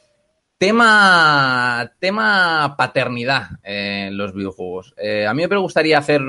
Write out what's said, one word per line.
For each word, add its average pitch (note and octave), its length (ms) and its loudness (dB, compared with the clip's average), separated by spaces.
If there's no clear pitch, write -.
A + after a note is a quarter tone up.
Tema, D#3+ 1400 4
tema F3+ 800 0
paternidad, B2 720 -2
eh, G2+ 460 -6
en G2 100 -10
los G2+ 160 -6
videojuegos. F#2 640 -10
Eh, G#2 300 -4
a A2 60 -2
mí D#3+ 120 -2
me G3 120 -2
gustaría D#3 400 0
hacer, C#3+ 320 0